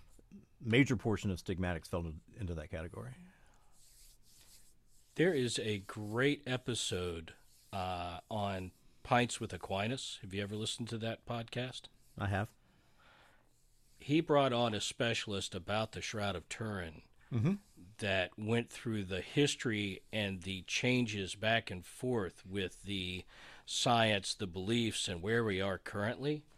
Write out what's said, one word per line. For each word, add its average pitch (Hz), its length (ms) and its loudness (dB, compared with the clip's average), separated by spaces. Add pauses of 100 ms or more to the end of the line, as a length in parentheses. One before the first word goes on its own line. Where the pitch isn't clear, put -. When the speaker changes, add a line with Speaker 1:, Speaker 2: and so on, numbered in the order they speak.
(640)
Speaker 1:
major 123 320 6
portion 104 360 0
of 90 120 -4
stigmatics 90 440 -2
fell 85 180 -2 (340)
into 87 140 -4
that 78 160 -8
category. 98 420 -8 (2000)
Speaker 2:
There 170 180 6
is 127 260 2
a 107 200 0
great 113 680 0
episode, 90 880 -4 (400)
uh, 90 460 -4 (120)
on 98 400 -2 (320)
Pints 123 360 4
with 110 120 -4
Aquinas. 101 720 -2
Have 95 120 -10
you 101 80 0
ever 104 140 -4
listened 110 340 -4
to 117 100 -4
that 113 260 -4
podcast? 120 580 -6 (340)
Speaker 1:
I 101 100 -2
have. 98 200 0 (1500)
Speaker 2:
He 151 220 4
brought 143 320 6
on 120 200 4
a 98 80 0
specialist 110 760 -2
about 101 360 -2
the 90 100 -8
Shroud 101 340 -2
of 82 140 -6
Turin 95 520 -4 (320)
Speaker 1:
Mm-hmm. 127 220 2 (420)
Speaker 2:
that 95 400 2
went 117 320 0
through 110 340 -4
the 92 160 -4
history 107 840 0 (120)
and 98 300 -2
the 95 180 -4
changes 110 760 2
back 110 340 2
and 90 160 -6
forth 117 640 -2
with 95 340 -2
the 90 420 -4 (400)
science, 110 680 4
the 104 140 -4
beliefs, 101 600 0
and 87 120 -4
where 113 220 2
we 101 160 2
are 98 180 0
currently. 127 640 -2 (140)